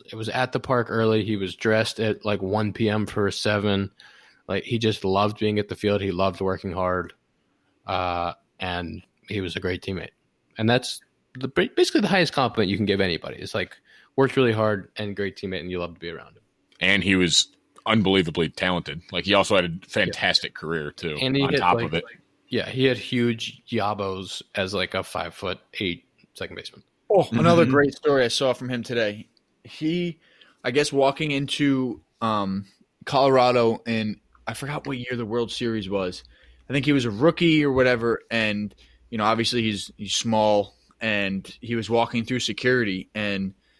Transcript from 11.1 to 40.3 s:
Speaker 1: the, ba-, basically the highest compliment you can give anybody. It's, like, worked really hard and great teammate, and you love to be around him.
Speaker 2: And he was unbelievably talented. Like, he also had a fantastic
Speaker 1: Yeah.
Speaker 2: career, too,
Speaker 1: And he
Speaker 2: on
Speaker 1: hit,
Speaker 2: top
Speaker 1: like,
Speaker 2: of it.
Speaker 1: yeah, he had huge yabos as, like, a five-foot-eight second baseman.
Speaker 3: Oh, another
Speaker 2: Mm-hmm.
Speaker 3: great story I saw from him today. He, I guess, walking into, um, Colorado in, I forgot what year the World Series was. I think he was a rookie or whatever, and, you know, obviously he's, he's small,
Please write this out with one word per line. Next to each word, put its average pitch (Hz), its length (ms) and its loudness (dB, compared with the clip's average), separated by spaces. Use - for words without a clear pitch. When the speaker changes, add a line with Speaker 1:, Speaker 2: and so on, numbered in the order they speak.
Speaker 1:
the, 131 80 -6
ba-, 180 280 0
basically 349 260 4
the 202 60 2
highest 180 260 2
compliment 110 360 2
you 98 80 0
can 104 80 0
give 98 160 2
anybody. 80 360 -2
It's, - 180 -10
like, 92 220 -6
worked 135 220 2
really 120 160 4
hard 107 440 0
and 104 180 -6
great 98 200 -4
teammate, 92 260 -6
and 90 100 -8
you 90 80 -4
love 85 160 -6
to - 40 -20
be 85 100 -10
around - 280 -16
him. - 60 -20
Speaker 2:
And 95 240 2
he 98 120 4
was 87 320 4
unbelievably 95 600 4
talented. 85 520 -4
Like, 87 140 -4
he 98 100 4
also 98 200 4
had 90 100 6
a 85 220 -8
fantastic - 640 -2
Speaker 1:
Yeah. - 60 -16
Speaker 2:
career, 78 320 -6
too, 76 300 -8
Speaker 1:
And 131 140 0
he 139 80 2
Speaker 2:
on 135 80 0
Speaker 1:
hit, 135 80 0
Speaker 2:
top 90 160 4
Speaker 1:
like, 117 100 -2
Speaker 2:
of 78 80 -6
it. 82 100 0
Speaker 1:
yeah, 117 180 -2
he 131 180 0
had 127 120 2
huge 120 720 -4
yabos 98 720 -4
as, 95 200 -2
like, 92 220 -2
a 95 80 -2
five-foot-eight 87 1000 -6
second - 240 -12
baseman. - 260 -16
Speaker 3:
Oh, 196 240 4
another 170 320 6
Speaker 2:
Mm-hmm. 131 60 2
Speaker 3:
great 143 220 4
story 139 320 2
I 113 40 2
saw 127 240 0
from 127 160 -10
him 123 120 -4
today. 107 460 -4
He, 170 560 -4
I 127 80 -2
guess, 143 200 2
walking 139 380 2
into, 139 720 0
um, 104 440 -2
Colorado 123 800 4
in, 110 340 -4
I 117 80 -6
forgot 143 320 -8
what 139 100 -6
year 123 180 -8
the 117 100 -4
World 113 260 -4
Series 113 360 -4
was. 95 360 -4
I 127 60 -8
think 135 120 0
he 147 80 4
was 131 120 2
a 113 60 -2
rookie 156 520 4
or 143 80 2
whatever, 123 600 2
and, 104 420 -2
you 113 80 -4
know, 107 40 0
obviously 113 380 2
he's, 107 360 -2
he's 101 180 -6
small, 107 580 2